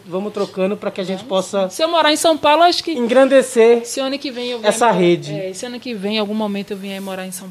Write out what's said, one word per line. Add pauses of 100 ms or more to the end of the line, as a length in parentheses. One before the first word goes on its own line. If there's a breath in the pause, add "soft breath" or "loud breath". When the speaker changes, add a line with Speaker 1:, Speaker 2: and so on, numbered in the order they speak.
Speaker 1:
vamos
trocando
pra
que
a
gente
Speaker 2:
Vamos.
Speaker 1:
possa
Speaker 2:
Se
eu
morar
em
São
Paulo,
acho
que
Speaker 1:
engrandecer
Speaker 2:
se
ano
que
vem
eu
Speaker 1:
essa
Speaker 2:
vier,
Speaker 1:
rede.
Speaker 2:
é,
se
ano
que
vem,
em
algum
momento
eu
vier
morar
em
São